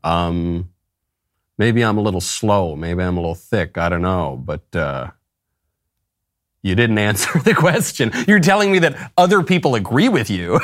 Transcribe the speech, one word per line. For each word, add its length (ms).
"Um, 680
maybe 280
I'm 120
a 60
little 200
slow. 520
Maybe 260
I'm 160
a 40
little 160
thick. 420
I 100
don't 140
know. 420
But, 300
uh, 360
you 80
didn't 240
<laughs> 120
answer 300
the 120
question. 580
You're 140
telling 320
me 60
that 400
other 240
people 320
agree 340
with 220
you, 340